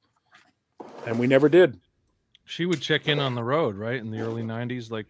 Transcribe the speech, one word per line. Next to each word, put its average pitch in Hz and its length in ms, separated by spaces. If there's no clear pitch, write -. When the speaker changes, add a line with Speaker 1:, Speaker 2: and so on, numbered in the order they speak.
Speaker 1:
And 117 120
we 123 80
never 135 240
did. 165 280
Speaker 2:
She - 200
would 170 140
check 151 280
in 147 120
on 131 140
the 120 100
road, 131 320
right, 113 200
in 113 140
the 110 100
early 113 220
nineties, 117 480
like 110 200